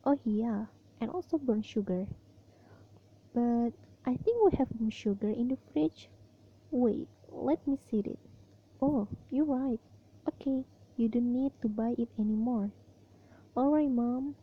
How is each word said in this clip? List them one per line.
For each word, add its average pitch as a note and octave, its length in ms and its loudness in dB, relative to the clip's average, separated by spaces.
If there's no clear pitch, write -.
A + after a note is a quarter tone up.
Oh C#4 200 4
yeah, A3 420 0
and A3+ 100 -4
also F4+ 260 -4
burnt A#3 300 0
sugar. G3 400 -2
But A#3+ 380 2
I B3+ 100 0
think A#4 280 0
we F#4 120 6
have C4 140 0
burnt A3 240 -2
sugar G3+ 340 -2
in A#3+ 200 0
the C4 100 -2
fridge. - 360 -2
Wait, B3 380 0
let - 360 -2
me C#4 100 0
see A3 80 0
it. - 200 -4
Oh, C4 280 0
you're C#4+ 160 0
right. C4 360 -2
Okay, C4+ 360 -4
you A3+ 120 2
don't A#3+ 240 0
need C4 280 0
to A3+ 80 0
buy A3 300 -2
it A#3 100 -2
anymore. G#3+ 520 0
All C4+ 140 4
right, D4+ 200 4
Mom. B3 520 0